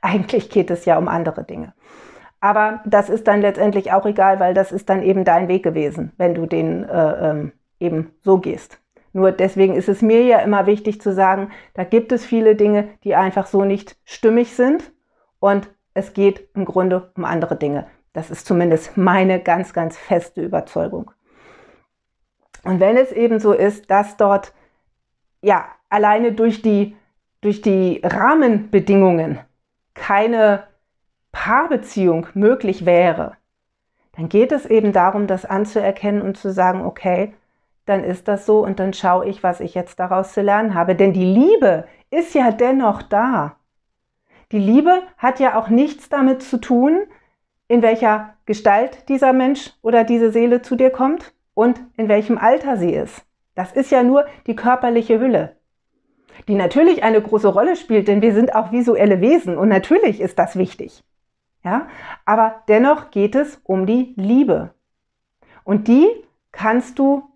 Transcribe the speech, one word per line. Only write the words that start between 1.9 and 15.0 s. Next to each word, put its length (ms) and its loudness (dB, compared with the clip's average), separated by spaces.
Aber 440 0
das 240 2
ist 180 -4
dann 140 2
letztendlich 520 0
auch 120 0
egal, 360 2
weil 120 2
das 180 0
ist 200 -10
dann 120 0
eben 220 -2
dein 240 2
Weg 140 0
gewesen, 560 -4
wenn 160 0
du 120 -6
den, 380 -4
äh, 460 -2
ähm, 220 -8
eben 400 -6
so 180 2
gehst. 400 -10
Nur 200 2
deswegen 420 0
ist 140 -2
es 140 -2
mir 220 4
ja 160 4
immer 260 0
wichtig 340 -2
zu 140 -4
sagen, 360 0
da 120 -8
gibt 280 0
es 140 -4
viele 280 2
Dinge, 340 0
die 100 -2
einfach 320 0
so 180 0
nicht 400 -4
stimmig 500 -2
sind 380 -2